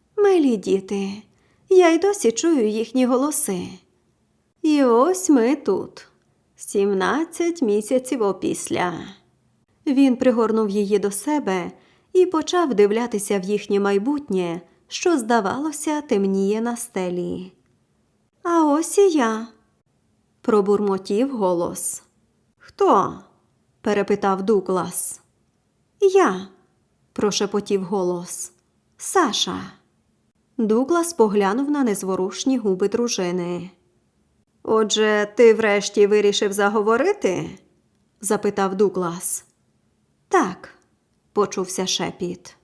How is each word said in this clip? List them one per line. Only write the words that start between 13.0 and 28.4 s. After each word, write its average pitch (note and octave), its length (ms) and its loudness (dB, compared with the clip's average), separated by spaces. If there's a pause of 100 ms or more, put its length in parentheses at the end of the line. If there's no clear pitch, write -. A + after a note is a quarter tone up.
в F3+ 60 -4
їхнє G3+ 360 -2
майбутнє, G3+ 800 -2 (280)
що, E4+ 300 0
здавалося, B3 840 -2
темніє G3 600 0
на A#3 160 -4
стелі. F3+ 760 -8 (880)
«А E4+ 220 2
ось D4+ 340 2
і G4 120 6
я», A3+ 360 -2 (960)
пробурмотів G3+ 960 0
голос. F3+ 680 -4 (560)
«Хто?» A#3 600 0 (680)
перепитав G3+ 580 0
Дуглас. F#3 800 -2 (800)
«Я», E4 480 2 (640)
прошепотів G3+ 720 -2
голос. F3+ 680 -6 (440)